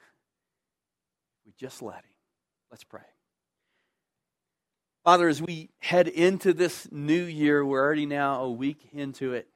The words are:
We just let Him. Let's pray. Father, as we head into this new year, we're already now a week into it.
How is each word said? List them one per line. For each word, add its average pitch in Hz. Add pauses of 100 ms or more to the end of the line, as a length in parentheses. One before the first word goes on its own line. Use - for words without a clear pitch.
(1500)
We 101
just 131
let 101
Him. - (580)
Let's 117
pray. - (2000)
Father, 175
as 147
we 165 (100)
head 180
into 180
this 170
new 151
year, 147
we're 135
already 147
now 139
a 127
week 135
into 135
it. 117